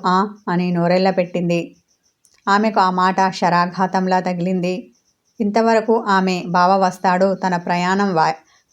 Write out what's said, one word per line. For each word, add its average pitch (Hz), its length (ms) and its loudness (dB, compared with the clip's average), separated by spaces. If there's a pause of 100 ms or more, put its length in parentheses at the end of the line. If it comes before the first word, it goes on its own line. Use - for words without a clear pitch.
"ఆ?" 190 280 0 (140)
అని 180 240 -2
నోరెళ్ళ 180 380 2
పెట్టింది. 175 680 -4 (720)
ఆమెకు 208 320 2
ఆ 185 100 2
మాట 185 260 0 (140)
శరాఘాతంలా 185 920 0
తగిలింది. 180 680 -4 (500)
ఇంతవరకు 226 640 0
ఆమె 190 440 0
బావ 180 380 2
వస్తాడు, 185 500 0
తన 185 220 -2
ప్రయాణం 180 580 -2
వా-, 160 260 0 (320)